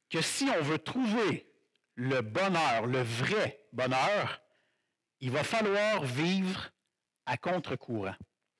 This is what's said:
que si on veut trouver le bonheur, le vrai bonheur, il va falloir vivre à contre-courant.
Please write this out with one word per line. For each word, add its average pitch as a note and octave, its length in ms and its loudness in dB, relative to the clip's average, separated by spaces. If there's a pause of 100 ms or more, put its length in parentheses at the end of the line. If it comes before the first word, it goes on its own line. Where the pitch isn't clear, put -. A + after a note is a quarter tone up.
(100)
que E3 100 0
si - 240 -2
on G#3+ 180 2
veut D3+ 160 0
trouver A3 680 0 (460)
le B2+ 280 0
bonheur, C#3+ 640 2
le B2+ 160 2
vrai B2+ 720 0
bonheur, C3 720 0 (760)
il B2+ 100 -4
va C#3 140 0
falloir G#3 600 2
vivre F#3 680 -2 (560)
à B2+ 100 -2
contre-courant. A#2 800 -4 (440)